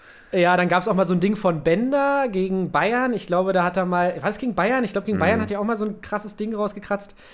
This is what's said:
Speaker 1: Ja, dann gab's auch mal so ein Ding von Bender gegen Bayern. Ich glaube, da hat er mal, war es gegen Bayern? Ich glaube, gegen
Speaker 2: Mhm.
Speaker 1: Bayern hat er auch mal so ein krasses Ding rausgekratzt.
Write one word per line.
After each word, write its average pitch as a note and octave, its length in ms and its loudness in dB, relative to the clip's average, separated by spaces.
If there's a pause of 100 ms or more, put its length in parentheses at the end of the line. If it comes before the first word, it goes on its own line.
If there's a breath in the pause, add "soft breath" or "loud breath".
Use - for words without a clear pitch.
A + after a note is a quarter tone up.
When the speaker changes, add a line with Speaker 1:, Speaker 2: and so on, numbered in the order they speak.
(320 loud breath)
Speaker 1:
Ja, F3+ 240 4
dann F3+ 120 2
gab's F3+ 200 2
auch G#3+ 60 2
mal F#3+ 120 2
so F#3 100 0
ein F3 40 2
Ding G3+ 160 2
von E3+ 280 0
Bender C4+ 680 2
gegen F#3+ 380 -2
Bayern. A#3+ 440 0
Ich G3 120 -4
glaube, F#3 260 0
da F3+ 120 2
hat F3+ 140 0
er F#3 100 0
mal, F3+ 340 0
war F3+ 80 -2
es G#3 80 -6
gegen A#3+ 160 -4
Bayern? A3+ 300 2
Ich G3 80 -4
glaube, G3 140 -4
gegen G#3+ 120 -2
Speaker 2:
Mhm. - 40 2
Speaker 1:
Bayern G3+ 200 2
hat G#3 80 -4
er G3+ 100 -4
auch G#3 40 -2
mal A3+ 120 0
so G#3+ 100 -4
ein G#3+ 160 -8
krasses G#3 340 -6
Ding A3 180 -6
rausgekratzt. G3+ 600 -6 (180 loud breath)